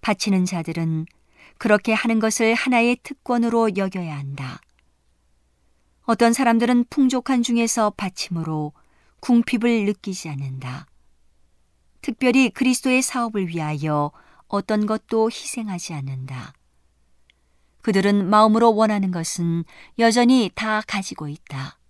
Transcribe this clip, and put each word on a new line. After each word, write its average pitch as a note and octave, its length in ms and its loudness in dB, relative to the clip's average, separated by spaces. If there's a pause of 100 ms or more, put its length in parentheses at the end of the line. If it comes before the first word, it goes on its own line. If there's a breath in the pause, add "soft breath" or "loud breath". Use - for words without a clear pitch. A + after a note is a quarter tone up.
바치는 F#3+ 440 0
자들은 E3 600 -4 (500 soft breath)
그렇게 G#3+ 360 2
하는 A3+ 260 0
것을 A3 340 2
하나의 A#3+ 480 2
특권으로 A#3 760 -2
여겨야 F#3 380 -4
한다. C#3 460 -10 (1500)
어떤 A#3 260 4
사람들은 A#3+ 580 2
풍족한 B3+ 500 2
중에서 A#3 480 0
바침으로 E3 840 -6 (480)
궁핍을 A#3 640 2
느끼지 G3 440 -6
않는다. C3+ 560 -10 (1160)
특별히 B3+ 500 2
그리스도의 B3+ 500 0
사업을 A3 460 -4
위하여 D3+ 640 -2 (360 soft breath)
어떤 G#3 380 -2
것도 A3 460 0
희생하지 F#3+ 640 -10
않는다. C3 580 -10 (1300)
그들은 G3 480 2
마음으로 A3 460 6
원하는 G#3 340 2
것은 E3+ 540 -2 (340 loud breath)
여전히 A#3+ 560 4
다 G#3+ 280 -4
가지고 - 460 -8
있다. C#3 520 -12 (100)